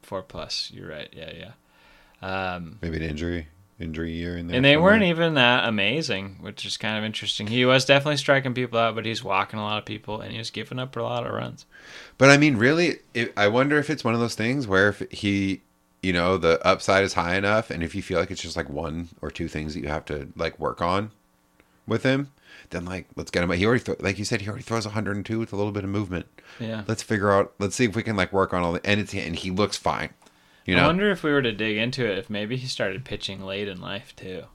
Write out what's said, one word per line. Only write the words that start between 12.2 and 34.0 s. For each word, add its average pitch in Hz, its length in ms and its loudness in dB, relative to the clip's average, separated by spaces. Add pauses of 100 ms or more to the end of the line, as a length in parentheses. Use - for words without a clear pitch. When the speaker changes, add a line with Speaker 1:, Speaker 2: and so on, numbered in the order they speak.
Speaker 2:
I 139 80 10
mean, 147 200 6
really, 147 400 4 (160)
it, 117 240 -2
I 104 100 6
wonder 131 300 4
if 143 120 0
it's 147 140 -2
one 117 100 2
of 117 60 2
those 117 160 0
things 120 320 -2
where 98 220 6
if 98 220 -6
he, 98 500 0 (400)
you 92 120 2
know, 87 240 4
the 82 280 4
upside 95 380 4
is 95 100 0
high 87 220 0
enough, 104 360 2
and 85 120 -4
if 80 120 -6
you 98 60 -4
feel 87 180 0
like 87 120 0
it's 87 100 -10
just, 82 140 -8
like, 76 140 -4
one 80 400 -6 (120)
or 76 80 -6
two 82 180 -6
things 78 260 -6
that 73 80 -6
you 69 80 -6
have 76 160 -4
to, 71 300 -8
like, 82 240 -4
work 69 220 -4
on 95 300 0 (760)
with 113 180 -2
him, 135 280 0 (380)
then, 87 160 -6
like, 90 300 -8
let's - 140 -8
get 90 140 2
him. 87 80 2
He 90 140 2
already, 120 180 2
thro-, - 160 -4
like 98 180 0
you 104 80 -6
said, 110 160 -2
he 98 60 -8
already 107 160 -8
throws 113 220 -2
a 104 60 -6
hundred 101 260 -4
and 98 80 -6
two 110 140 -4
with 113 120 -6
a 104 60 -8
little 104 160 0
bit 101 100 -4
of 98 60 -4
movement. 98 360 -2 (340)
Speaker 1:
Yeah. 110 280 -6
Speaker 2:
Let's 113 160 -2
figure 104 280 2
out, 98 280 4
let's 98 160 -2
see 127 100 4
if 101 100 2
we 113 80 0
can, 110 120 -2
like, 92 160 2
work 95 220 2
on 90 100 2
all 85 100 2
the, 87 140 -4
and 104 140 4
it's, 98 120 -6
and 85 220 -4
he 92 160 -6
looks 95 260 0
fine. 76 320 -2 (560)
You 92 100 2
know? 90 80 8
Speaker 1:
I 147 40 8
wonder 190 240 4
if 175 100 -4
we 151 100 0
were 143 120 4
to 117 80 2
dig 107 260 -2
into 120 320 0
it, 95 80 0
if 98 100 -6
maybe 107 300 -4
he 127 80 -8
started 120 400 -4
pitching 98 400 -8
late 98 220 -6
in 92 140 -10
life, 95 340 -12